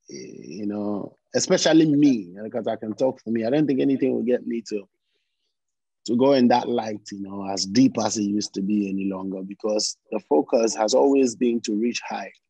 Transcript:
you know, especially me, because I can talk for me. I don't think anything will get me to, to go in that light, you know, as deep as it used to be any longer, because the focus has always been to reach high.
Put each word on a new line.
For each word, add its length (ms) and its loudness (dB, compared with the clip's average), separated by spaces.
you 560 -14
know, 500 -6
especially 520 4
me, 380 2
because 240 -6
I 80 -2
can 180 -10
talk 280 -2
for 80 -10
me. 160 -2
I 60 0
don't 140 2
think 140 0
anything 340 2
will 100 -2
get 220 0
me 220 -6
to, 180 -8
to 100 0
go 160 6
in 160 6
that 180 4
light, 420 -6
you 120 -10
know, 280 -8
as 160 -4
deep 320 4
as 200 -2
it 60 0
used 320 -2
to 60 -4
be 280 0
any 160 -4
longer, 380 -6
because 520 -4
the 160 -4
focus 480 2
has 180 0
always 440 4
been 240 0
to 120 -4
reach 320 -2
high. 280 -10